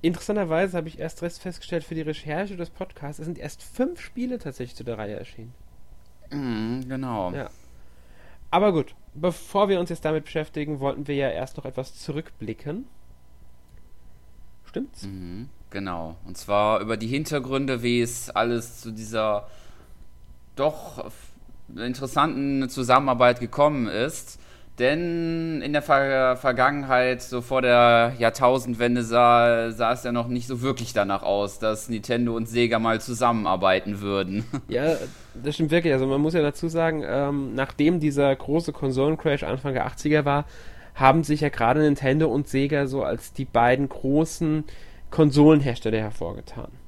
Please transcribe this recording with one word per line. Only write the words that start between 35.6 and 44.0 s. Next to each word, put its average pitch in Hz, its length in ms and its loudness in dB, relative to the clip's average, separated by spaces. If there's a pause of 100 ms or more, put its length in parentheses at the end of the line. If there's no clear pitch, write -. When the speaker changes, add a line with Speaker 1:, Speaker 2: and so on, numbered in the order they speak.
Speaker 1:
wirklich. 165 220 2
Also 131 160 2
man 135 120 2
muss 160 140 0
ja 165 80 4
dazu 147 260 -2
sagen, 165 380 0
ähm, 139 480 -2
nachdem 147 460 2
dieser 139 340 2
große 151 380 -2
Konsolencrash 143 720 0
Anfang 131 300 -4
der - 120 0
achtziger 151 380 2
war, 143 200 2 (520)
haben 156 260 6
sich 147 200 0
ja 143 80 2
gerade 123 300 4
Nintendo 143 480 4
und 139 200 0
Sega 139 380 0
so 131 180 -2
als - 280 -4
die 135 120 -4
beiden 127 440 4
großen 156 760 0 (460)